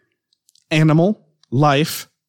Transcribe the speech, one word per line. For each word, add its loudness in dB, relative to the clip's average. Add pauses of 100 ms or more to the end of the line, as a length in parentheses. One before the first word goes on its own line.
(720)
animal, 0 (240)
life, -2 (200)